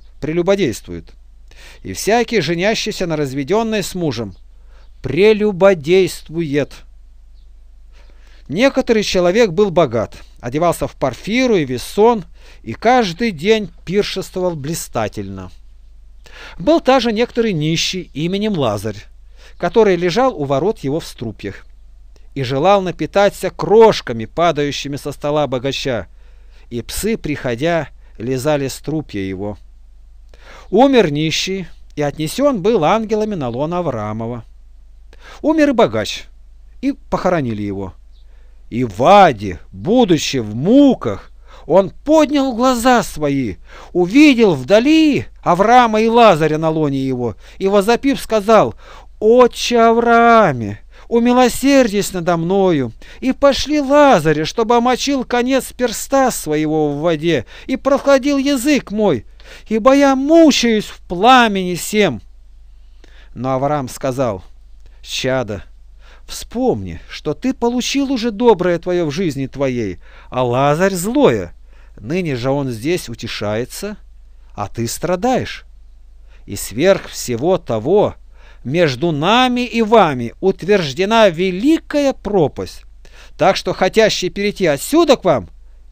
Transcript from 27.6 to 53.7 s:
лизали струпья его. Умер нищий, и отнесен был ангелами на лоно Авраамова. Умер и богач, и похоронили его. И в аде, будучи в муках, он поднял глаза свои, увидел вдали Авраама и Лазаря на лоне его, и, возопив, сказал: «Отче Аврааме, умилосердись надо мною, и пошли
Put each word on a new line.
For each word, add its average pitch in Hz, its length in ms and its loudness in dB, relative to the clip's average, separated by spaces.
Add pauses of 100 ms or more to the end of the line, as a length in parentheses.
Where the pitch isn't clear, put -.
лизали 131 480 -2
струпья 139 520 -8
его. 95 380 -8 (1120)
Умер 233 420 4
нищий, 160 540 -4 (300)
и 143 80 -4
отнесен 160 580 -2
был 196 240 2
ангелами 214 480 0
на 143 160 -4
лоно 151 300 -4
Авраамова. 117 680 -6 (960)
Умер 294 280 2
и 285 40 0
богач, 120 520 -2 (560)
и 143 100 -4
похоронили 147 720 -4
его. 98 300 -8 (760)
И 123 140 -4
в 107 220 -4
аде, 139 540 6 (120)
будучи 156 680 0
в 107 160 -6
муках, 180 800 2 (340)
он 185 240 2
поднял 285 640 0
глаза 240 480 2
свои, 139 540 -4 (380)
увидел 220 600 4
вдали 226 720 2 (160)
Авраама 214 600 4
и 226 80 2
Лазаря 165 500 4
на 160 100 0
лоне 151 300 0
его, 123 380 -4 (200)
и, 190 120 -2
возопив, 220 500 2
сказал: 208 560 2 (440)
«Отче 240 600 2
Аврааме, 226 1040 4 (260)
умилосердись 247 1080 2
надо 175 240 -2
мною, 165 540 0 (280)
и 262 120 -2
пошли 277 480 0